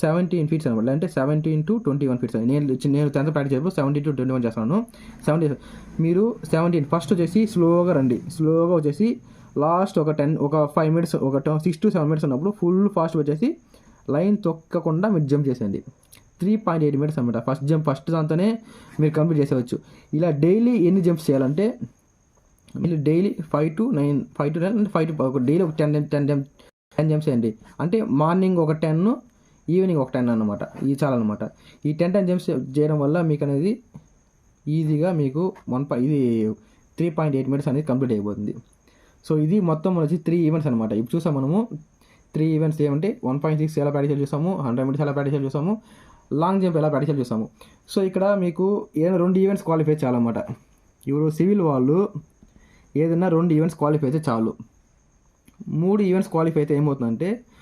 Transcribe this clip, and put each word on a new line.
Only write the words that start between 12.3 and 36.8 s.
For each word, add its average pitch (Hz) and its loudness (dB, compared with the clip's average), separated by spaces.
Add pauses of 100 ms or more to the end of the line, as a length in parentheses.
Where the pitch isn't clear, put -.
ఫుల్ 190 2
ఫాస్ట్ 165 -2
వచ్చేసి 156 0 (520)
లైన్ 185 2
తొక్కకుండా 165 -2
మీరు 165 2
జంప్ 143 0
చేసేయండి. 117 -4 (560)
త్రీ 202 0
పాయింట్ 165 -2
ఎయిట్ 143 2
మీటర్స్ 151 -2
అనమాట 120 0
ఫస్ట్ 131 -4
జంప్. 156 2
ఫస్ట్ 165 -4
దాంతోనే 165 0 (400)
మీరు 151 2
కంప్లీట్ 151 2
చేసేవచ్చు. 135 0 (340)
ఇలా 165 0
డైలీ 180 2
ఎన్ని 190 2
జంప్స్ 170 0
చేయాలంటే 143 0 (1000)
మీరు 165 0
డైలీ 160 2 (180)
ఫైవ్ 151 2
to 233 0
నైన్, 143 0 (120)
ఫైవ్ 147 -2
to 160 -2
నైన్, 196 0
అంటే 208 0
ఫైవ్ 160 0
to 151 -4
ఒక 131 0
డైలీ 143 2
ఒక 170 0
టెన్ 151 0
జంప్, 147 -2
టెన్ 147 0
జంప్, 139 0 (500)
టెన్ 156 2
జంప్స్ 151 0
చేయండి. 117 0 (240)
అంటే 175 0
మార్నింగ్ 175 2
ఒక 156 2
టెన్, 165 0 (540)
ఈవినింగ్ 180 2
ఒక - -2
టెన్ 123 0
అనమాట, 110 0 (240)
ఇది 135 0
చాలన్నమాట. 110 -2 (360)
ఈ 147 0
టెన్, 175 0
టెన్ 196 2
జంప్స్ 180 -2
చేయడం 147 0
వల్ల 147 0
మీకు 151 0
అనేది 143 -2 (840)
ఈజీగా 156 0
మీకు 156 -2 (160)
వన్ 127 -2
పా-, 123 -2
ఇది 123 2 (440)